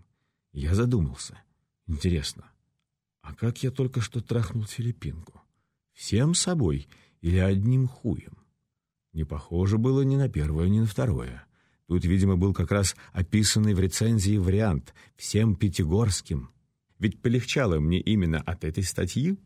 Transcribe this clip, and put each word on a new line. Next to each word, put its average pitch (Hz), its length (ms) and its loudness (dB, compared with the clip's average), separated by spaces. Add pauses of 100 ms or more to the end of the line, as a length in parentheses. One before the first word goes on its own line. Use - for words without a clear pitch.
(520)
Я 73 220 -2
задумался. 101 640 -2 (480)
Интересно, 80 580 -4 (760)
а - 140 -16
как 120 280 -4
я 131 80 0
только 127 300 -2
что 110 200 -6
трахнул 113 440 -4
филиппинку? 85 760 -8 (520)
Всем 139 400 0
собой 110 540 0 (340)
или 85 160 2
одним 101 500 2
хуем? - 500 -6 (720)
Не 80 120 -6
похоже 90 540 -2
было 131 240 2
ни 135 140 2
на 135 140 0
первое, 76 380 0
ни 104 120 4
на 113 80 2
второе. 64 580 -4 (400)
Тут, 87 200 0
видимо, 95 320 4
был 95 180 2
как 85 160 -2
раз 101 240 0 (160)
описанный 107 640 2
в 90 40 2
рецензии 104 580 2
вариант 95 580 0 (200)
«всем 107 400 0
пятигорским». 90 920 0 (480)
Ведь 101 240 -2
полегчало 120 580 0
мне 82 200 2
именно 85 420 0
от - 220 -6
этой 80 200 -4
статьи. 120 640 -2